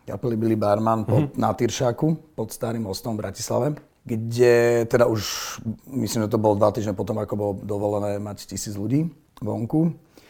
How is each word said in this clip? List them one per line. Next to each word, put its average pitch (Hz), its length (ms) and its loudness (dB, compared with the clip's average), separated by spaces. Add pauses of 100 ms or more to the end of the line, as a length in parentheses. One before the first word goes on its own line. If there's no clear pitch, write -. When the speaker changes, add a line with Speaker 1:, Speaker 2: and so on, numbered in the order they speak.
Speaker 1:
kapely 117 320 -4
Billy 113 200 2
Barman 107 480 2
pod, 107 220 4
Speaker 2:
Mhm. 139 100 -10
Speaker 1:
na 110 160 2
Tyršáku, 120 560 0 (240)
pod 110 180 -8
Starým 113 360 -6
mostom 98 280 -6
v 104 80 -4
Bratislave, 113 460 -2 (340)
kde 120 540 4 (300)
teda 120 200 4
už, 113 160 2 (680)
myslím, 117 340 -2
že 104 60 0
to 113 80 2
bolo 107 180 4
dva 101 160 4
týždne 104 220 -4
potom, 107 240 -4
ako 107 160 -4
bolo 104 240 -2
dovolené 104 600 -2
mať 101 300 -10
tisíc 101 260 -8
ľudí 110 300 0 (340)
vonku. 117 540 -2 (380)